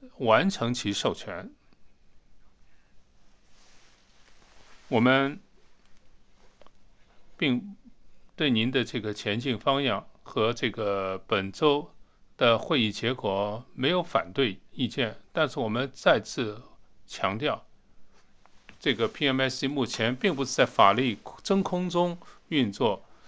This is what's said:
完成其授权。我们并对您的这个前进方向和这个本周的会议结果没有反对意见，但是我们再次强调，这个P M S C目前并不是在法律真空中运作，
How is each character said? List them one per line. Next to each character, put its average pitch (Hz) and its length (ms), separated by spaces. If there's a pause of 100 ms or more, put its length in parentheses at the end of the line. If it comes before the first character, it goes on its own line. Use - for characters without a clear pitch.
(180)
完 117 300
成 120 240
其 107 200
授 101 200
权。 92 400 (3250)
我 120 120
们 139 400 (2000)
并 156 380 (600)
对 151 140
您 117 200
的 131 140
这 120 160
个 104 140
前 107 260
进 123 180
方 139 240
向 110 240 (160)
和 113 300
这 120 180
个 98 460 (100)
本 98 240
周 147 400 (460)
的 117 220
会 139 240
议 107 100
结 117 220
果 104 580
没 127 160
有 180 140
反 - 320
对 110 260 (100)
意 131 180
见， 113 280 (160)
但 156 160
是 139 120
我 113 100
们 123 240
再 147 260
次 107 400 (460)
强 98 320
调， 123 260 (1160)
这 139 140
个 110 140
P - 200
M 131 120
S 131 200
C 135 80
目 139 180
前 113 280
并 160 220
不 135 80
是 123 80
在 131 140
法 104 260
律 117 240 (260)
真 196 200
空 180 260
中 175 300 (300)
运 131 220
作， 104 320 (260)